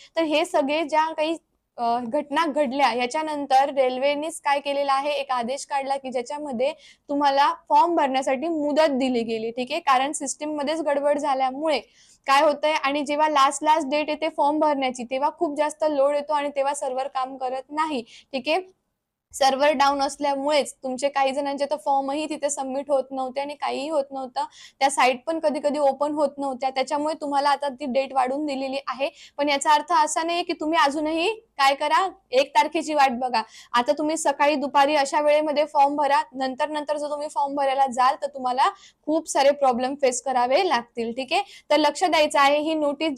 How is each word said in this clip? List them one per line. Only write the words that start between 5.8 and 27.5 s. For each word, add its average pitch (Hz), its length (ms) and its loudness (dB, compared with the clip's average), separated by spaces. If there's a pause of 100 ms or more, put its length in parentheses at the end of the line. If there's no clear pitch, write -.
की 269 140 -10
ज्याच्यामध्ये 262 640 -4 (360)
तुम्हाला 285 460 2 (140)
फॉर्म 320 260 4
भरण्यासाठी 269 540 0
मुदत 302 420 2
दिली 254 320 0
गेली, 220 280 -4
ठीक 247 220 -6
आहे? 320 80 -4
कारण 269 320 2
सिस्टम 294 380 -8
मध्येच 302 300 -4
गडबड 285 380 0
झाल्यामुळे 269 640 0 (460)
काय 277 160 4
होतंय 302 300 2
आणि 294 320 -2
जेव्हा 294 240 0
लास्ट, 285 360 2
लास्ट 311 240 2
डेट 294 220 -2
येते 302 180 -4
फॉर्म 302 300 0
भरण्याची 269 440 0
तेव्हा 262 360 -2
खूप 294 180 -2
जास्त 302 340 -2
लोड 285 240 2
येतो 294 180 -4
आणि 285 240 -2
तेव्हा 277 180 0
सर्व्हर 269 340 -6
काम 269 280 -6
करत 262 340 -6
नाही, 302 320 -2
ठीक - 460 -10
आहे? 370 300 -2 (540)
सर्व्हर 269 400 2
डाऊन 277 300 2
असल्यामुळेच 285 800 0
तुमचे 262 260 -4
काही 269 240 0
जणांचे 285 320 -2
तर 285 120 -2
फॉर्मही 277 520 -2
तिथे 294 220 -4
सबमिट 277 400 -6
होत 262 200 2
नव्हते 262 300 -6
आणि 285 140 -8
काहीही 254 340 -6
होत 302 220 -2
नव्हतं. 269 340 -8 (340)
त्या 269 120 4
साईट 254 360 0
पण 330 120 -2
कधी 302 260 0
कधी 285 140 0
ओपन 285 340 0
होत 294 160 0 (100)
नव्हत्या. 269 320 -4
त्याच्यामुळे 294 500 -2
तुम्हाला 285 300 0